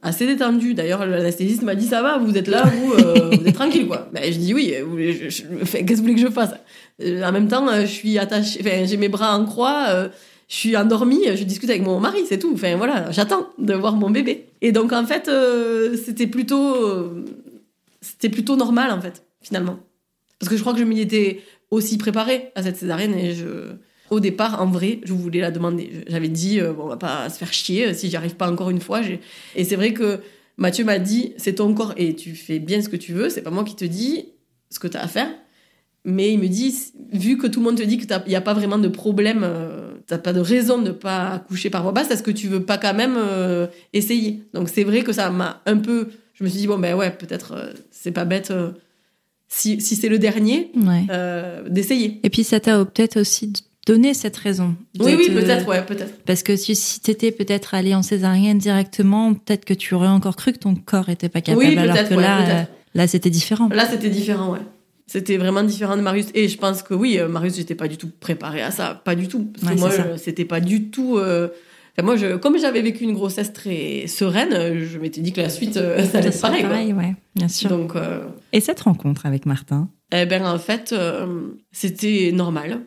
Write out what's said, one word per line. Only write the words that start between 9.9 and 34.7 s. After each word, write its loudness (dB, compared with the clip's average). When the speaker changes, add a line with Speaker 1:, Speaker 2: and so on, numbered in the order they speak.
Speaker 1:
je -12
suis 0
endormie, 4
je -2
discute -4
avec 2
mon 2
mari, 0
c'est 0
tout. 0
Enfin, 0
voilà, 0
j'attends 0
de 0
voir 2
mon 2
bébé. 0
Et 4
donc, 4
en 0
fait, -2
euh, 2
c'était -2
plutôt, 0
euh, -2
c'était -4
plutôt 0
normal, 2
en -2
fait, -12
finalement. -6
Parce -6
que 2
je 0
crois -2
que 0
je 2
m'y 2
étais 0
aussi 0
préparée -2
à -6
cette -4
césarienne. -2
Et -2
je, -8
au 2
départ, 0
en 0
vrai, -2
je -4
voulais -2
la -2
demander. -4
Je, -10
j'avais -2
dit, 0
euh, « -2
Bon, -10
on -8
va -8
pas -4
se -12
faire -8
chier, -2
euh, -2
si -6
j'y -4
arrive -6
pas -2
encore -2
une -2
fois. » -4
J'ai... -6
Et 0
c'est -2
vrai 0
que -2
Mathieu 0
m'a 2
dit, « -2
C'est -4
ton 2
corps -2
et 0
tu -14
fais -6
bien -2
ce -4
que -6
tu -10
veux, -2
c'est -8
pas -10
moi -2
qui -8
te -8
dis -4
ce -16